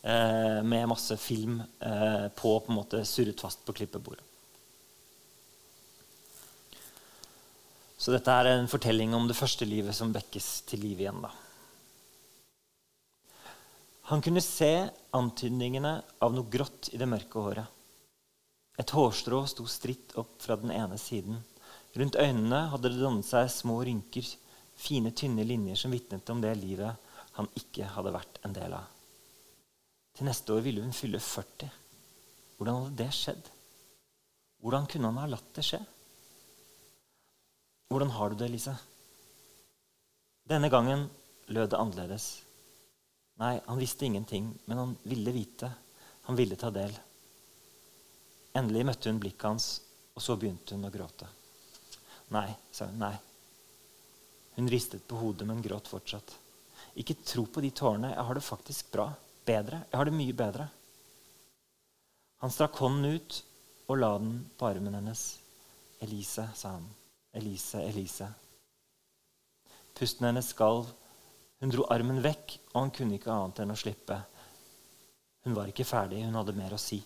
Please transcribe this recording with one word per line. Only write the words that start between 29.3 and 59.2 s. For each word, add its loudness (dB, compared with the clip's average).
Til -2
neste -2
år 4
ville -2
hun -4
fylle -4
førti. -8
Hvordan 0
hadde -6
det 0
skjedd? -4
Hvordan 0
kunne 0
han -2
ha -4
latt -6
det -2
skje? 0
"Hvordan 2
har 0
du -4
det, -2
Lise?" -6
Denne 4
gangen 6
lød 4
det 4
annerledes. -2
Nei, 0
han -4
visste -2
ingenting, -2
men -4
han -4
ville -2
vite. -6
Han -2
ville 2
ta -4
del. -2
Endelig 2
møtte 0
hun 0
blikket -6
hans, 0
og -6
så 2
begynte -4
hun -4
å -6
gråte. -12
"Nei", 0
sa -8
hun, -8
"nei." -2
Hun 0
ristet -2
på -4
hodet, -2
men -2
gråt -6
fortsatt. -10
"Ikke -6
tro -2
på -4
de 0
tårene, 2
jeg -2
har -2
det -4
faktisk -10
bra, 0